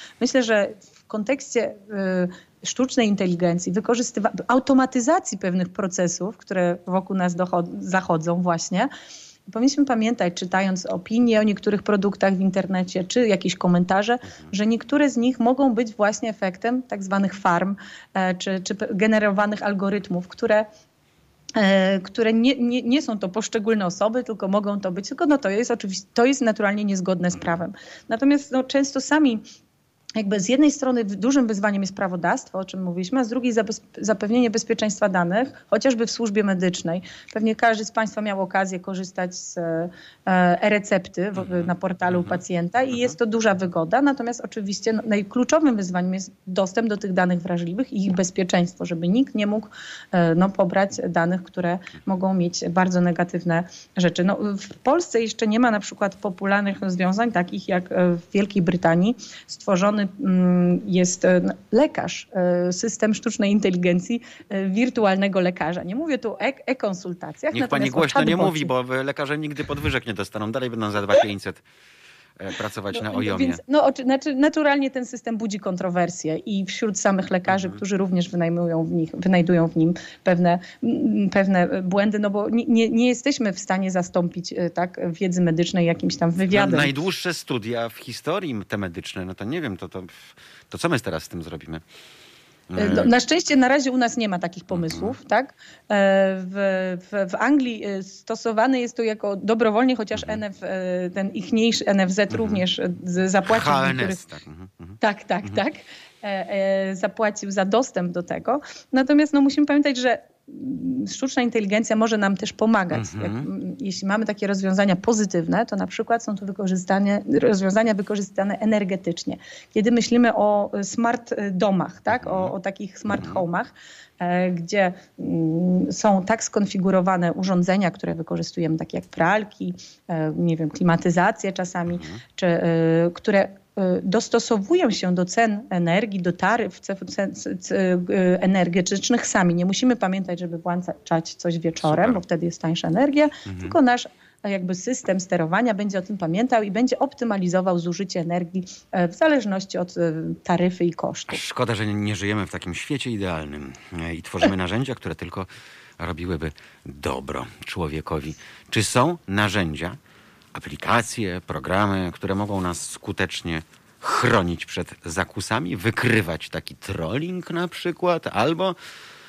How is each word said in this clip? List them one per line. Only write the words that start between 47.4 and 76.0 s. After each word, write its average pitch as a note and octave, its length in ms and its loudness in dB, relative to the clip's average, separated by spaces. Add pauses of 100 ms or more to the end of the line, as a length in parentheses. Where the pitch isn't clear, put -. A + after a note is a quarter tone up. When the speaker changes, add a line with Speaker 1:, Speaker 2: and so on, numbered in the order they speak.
Speaker 1:
wrażliwych F3 500 -4
i G3 140 0
ich F#3+ 60 2
bezpieczeństwo, F3+ 720 0
żeby F3 240 -4
nikt B3 260 2
nie G#3 120 0
mógł, G#3+ 220 -2 (440)
e, E3+ 220 4
no, F#3 160 4
pobrać G3 400 2 (180)
danych, F3 340 0
które F3+ 360 -4 (280)
mogą F#3+ 280 0
mieć F3 340 0
bardzo F3+ 320 2
negatywne F3 640 0 (320)
rzeczy. F3 280 2
No, G3+ 140 2 (200)
w - 200 -16
Polsce C#4+ 440 2
jeszcze A3+ 240 -2
nie G#3+ 140 2
ma B3 100 4
na G#3 100 2
przykład G3+ 360 -4
popularnych G3 640 -2
rozwiązań, F#3+ 520 0
takich F3+ 360 -2
jak, F#3 240 -2
e, F3+ 240 4
w E3+ 160 -10
Wielkiej G3+ 300 2
Brytanii F3 540 2 (300)
stworzony, G3+ 580 0 (200)
mm, F3+ 640 4
jest, F3+ 380 2
e, F#3 120 6
n-, F3+ 180 0 (180)
lekarz, C#4 600 0
e, F3+ 400 2
system G#3+ 420 0
sztucznej G#3 380 0
inteligencji, F3+ 680 2 (280)
e, G3 200 -4
wirtualnego G3 720 2
lekarza. F3+ 420 -2
Nie F3+ 140 -6
mówię D4 220 -2
tu A3 140 -6
o - 80 -10
e-, B3 120 -2 (140)
e-konsultacjach, F#3+ 880 -4
Speaker 2:
Niech D3+ 140 -2
pani C#3 120 0
Speaker 1:
natomiast C3+ 160 0
o - 40 -2
Speaker 2:
głośno E3 240 2
nie D#3+ 80 2
Speaker 1:
chatbocie. F#3 180 2
Speaker 2:
mówi, D3+ 160 -2
bo B2+ 180 0
w-, C3 200 -2
lekarze C#3+ 340 -4
nigdy D3 260 -6
podwyżek C#3+ 420 -4
nie A2+ 80 -4
dostaną. G#2 380 -6
Dalej B2+ 180 -2
będą A2 200 -2
za G#2 120 0
dwa G2 200 2
pięćset, G2+ 400 -6 (760)
e, G2 140 -10
pracować G2+ 440 -8
Speaker 1:
No, - 60 -8
Speaker 2:
na G#2+ 100 -6
Speaker 1:
no G2+ 60 -4
Speaker 2:
ojomie. G#2 280 0
Speaker 1:
więc, B3+ 220 -4
no, C#4 160 4
oczy-, C4+ 180 0
znaczy, C4+ 320 0
naturalnie C#4+ 560 2
ten B3+ 160 -6
system A#3 300 -8
budzi G#3 240 -4
kontrowersje F3+ 760 -2